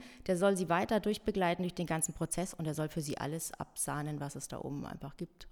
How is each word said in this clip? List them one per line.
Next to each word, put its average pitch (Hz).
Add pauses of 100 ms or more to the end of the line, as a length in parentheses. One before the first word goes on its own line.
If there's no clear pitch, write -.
(280)
der 185
soll 196
Sie 180
weiter 190
durchbegleiten 190
durch 180
den 170
ganzen 160
Prozess -
und 160
der 151
soll 156
für -
Sie 147
alles 156
absahnen, 147
was 143
es -
da -
oben 139
einfach -
gibt. -